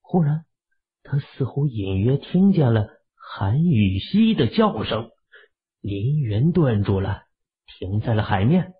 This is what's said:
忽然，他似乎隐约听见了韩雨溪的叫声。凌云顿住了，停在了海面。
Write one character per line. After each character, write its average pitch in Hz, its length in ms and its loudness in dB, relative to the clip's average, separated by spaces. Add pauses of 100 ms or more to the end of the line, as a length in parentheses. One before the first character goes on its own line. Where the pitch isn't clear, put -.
忽 - 220 0
然， 151 220 -2 (600)
他 139 140 -4
似 - 260 -6
乎 139 240 -4
隐 98 320 -4
约 123 160 2
听 190 360 2
见 143 200 4
了 110 160 2 (260)
韩 110 500 -4
雨 104 340 2
溪 220 360 2
的 123 140 0
叫 214 340 0
声。 113 280 -6 (720)
凌 110 400 -4
云 120 320 0
顿 123 300 2
住 95 180 0
了， 95 220 -6 (560)
停 98 220 -4
在 120 140 -2
了 107 100 0
海 98 200 -2
面。 160 360 2